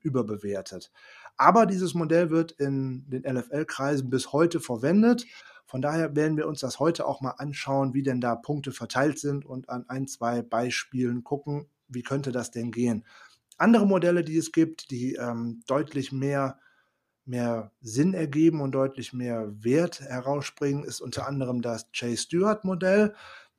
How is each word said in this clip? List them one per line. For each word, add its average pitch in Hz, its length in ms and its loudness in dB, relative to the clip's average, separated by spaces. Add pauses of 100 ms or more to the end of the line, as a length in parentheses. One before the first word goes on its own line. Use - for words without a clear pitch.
überbewertet. 101 880 -4 (460)
Aber 185 280 8
dieses 180 300 0
Modell 165 340 4
wird 165 220 2
in 135 580 -2
den 127 140 -6
N 131 120 -2
F 120 140 -2
L-Kreisen 139 640 -2
bis 131 200 0
heute 165 280 4
verwendet. 190 640 4 (400)
Von 131 160 -6
daher 147 340 -2
werden 151 220 2
wir 156 100 -2
uns 156 120 -6
das 123 200 -6
heute 165 280 0
auch 139 120 -4
mal 135 120 -4
anschauen, 139 640 -2
wie 135 100 0
denn 131 180 0
da 120 140 0
Punkte 139 360 -6
verteilt 131 460 0
sind 143 280 -4
und 127 240 -12
an 123 180 -8
ein, 131 200 -4
zwei 120 360 -2
Beispielen 120 800 -2
gucken, 143 420 -6 (220)
wie 123 160 -8
könnte 139 280 -2
das 120 200 -4
denn 117 200 -4
gehen. 117 340 0 (520)
Andere 208 300 6
Modelle, 175 360 4
die 156 140 -2
es 160 140 0
gibt, 160 400 0
die, 127 240 -4
ähm, 117 500 -6
deutlich 139 460 -2
mehr, 139 480 -2 (640)
mehr 117 460 -4 (100)
Sinn 135 320 0
ergeben 156 480 4
und 135 120 -2
deutlich 135 400 -2
mehr 117 380 -4 (120)
Wert 151 380 2
herausspringen, 139 800 -4
ist 127 160 -10
unter 127 260 -8
anderem 127 360 -2
das 117 320 -6
Jay 120 240 -4
Stewart-Modell. 190 960 2 (440)